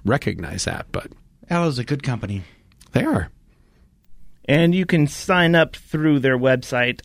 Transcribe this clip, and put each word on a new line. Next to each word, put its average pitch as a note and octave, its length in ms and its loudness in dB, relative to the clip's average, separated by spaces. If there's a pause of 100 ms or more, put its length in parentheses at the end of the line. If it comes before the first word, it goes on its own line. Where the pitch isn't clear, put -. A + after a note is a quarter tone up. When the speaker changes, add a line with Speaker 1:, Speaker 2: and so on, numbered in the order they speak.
Speaker 1:
recognize F#2+ 600 -4
that. - 280 -6
But - 160 -6 (420)
Speaker 2:
Allo's E3+ 280 0
a A#2+ 60 -6
good C#3 200 -4
company. G2+ 400 -6 (480)
Speaker 1:
They C3+ 120 0
are. G#3 260 -2 (1160)
Speaker 3:
And E3+ 280 4
you F#3 120 0
can D#3 220 4
sign F3 460 2
up D#3+ 200 4
through D3+ 460 0
their C3 180 2
website, B2 680 0